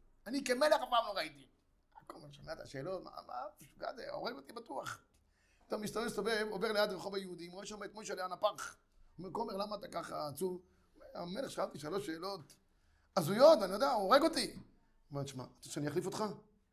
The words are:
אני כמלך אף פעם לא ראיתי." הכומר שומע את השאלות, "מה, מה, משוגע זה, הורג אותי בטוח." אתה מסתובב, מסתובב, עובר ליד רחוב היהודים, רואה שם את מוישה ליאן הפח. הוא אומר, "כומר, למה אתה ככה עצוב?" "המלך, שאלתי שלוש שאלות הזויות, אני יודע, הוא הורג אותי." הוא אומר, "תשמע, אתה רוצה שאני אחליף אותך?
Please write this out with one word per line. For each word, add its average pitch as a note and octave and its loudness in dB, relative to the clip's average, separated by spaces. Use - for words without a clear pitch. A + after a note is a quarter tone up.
אני C4+ -2
כמלך D4 6
אף B3 -6
פעם A#3 6
לא G#3 -6
ראיתי." D#3 -6
הכומר - -16
שומע D3 -12
את - -8
השאלות, D#3+ -6
"מה, - -14
מה, - -12
משוגע - -8
זה, - -10
הורג E3+ -6
אותי C4 -16
בטוח." A#3 -10
אתה G#3+ -4
מסתובב, G#3+ -4
מסתובב, G#3+ 0
עובר G#3+ -2
ליד G#3 4
רחוב F#3+ -6
היהודים, F3 -8
רואה G3 -12
שם G#3 -10
את G3+ -10
מוישה G#3 -8
ליאן F#3 -4
הפח. G3+ 0
הוא F3 -10
אומר, F#3 -8
"כומר, A3 -2
למה G#3 -2
אתה G3+ -10
ככה E3 -6
עצוב?" F3+ -4
"המלך, F#3+ -6
שאלתי - -4
שלוש F3 -4
שאלות E3 -8
הזויות, G#3 10
אני F#3 -2
יודע, B3+ 4
הוא G#3+ 2
הורג A3 8
אותי." D#4+ 4
הוא - -10
אומר, C#3+ -4
"תשמע, B2+ -8
אתה - -12
רוצה - -18
שאני D3 -2
אחליף D3+ 0
אותך? F#3+ -2